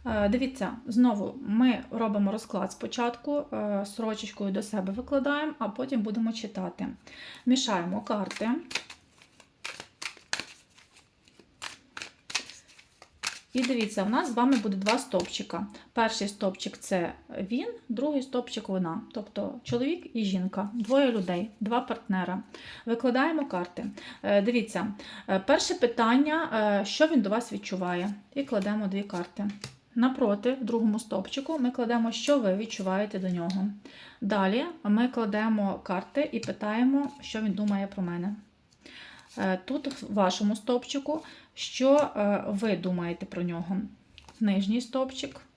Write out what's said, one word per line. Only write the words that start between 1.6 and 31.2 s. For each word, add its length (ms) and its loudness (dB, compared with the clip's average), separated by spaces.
робимо 400 2
розклад 400 -4
спочатку, 720 -2
е, 320 -2
сорочечкою 640 -4
до 120 0
себе 300 -2
викладаємо, 640 0
а 100 -2
потім 320 -2
будемо 320 0
читати. 540 -6
Мішаємо 560 2
карти. 480 -2
І 80 2
дивіться, 420 0
в 60 2
нас 220 2
з 20 -4
вами 240 6
буде 200 0
два 200 2
стовпчика. 720 -4
Перший 340 2
стовпчик — 520 -4
це 340 -2
він, 380 -4
другий 320 0
стовпчик — 480 -6
вона. 320 -2
Тобто 500 -6
чоловік 520 -2
і 80 0
жінка, 500 0
двоє 380 4
людей, 480 -2
два 220 0
партнера. 600 -2
Викладаємо 600 2
карти. 400 -4
Е, 180 6
дивіться, 520 0
е, 100 4
перше 360 4
питання, 800 4
е, 320 4
що 220 4
він 140 4
до 80 0
вас 240 -2
відчуває. 600 -2
І 100 -2
кладемо 440 0
дві 160 -2
карти. 460 -6
Напроти, 580 2
в 100 -4
другому 360 2
стовпчику, 600 -4